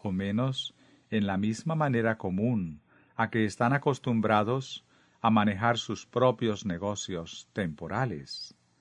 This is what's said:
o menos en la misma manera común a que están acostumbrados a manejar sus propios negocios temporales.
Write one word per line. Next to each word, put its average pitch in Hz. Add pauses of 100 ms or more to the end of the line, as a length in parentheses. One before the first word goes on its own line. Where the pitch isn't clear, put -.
o 104
menos 104 (360)
en 104
la 98
misma 113
manera 117
común 95 (340)
a 110
que 113
están 120
acostumbrados 120 (360)
a 113
manejar 107
sus -
propios 120
negocios 92
temporales. 87 (240)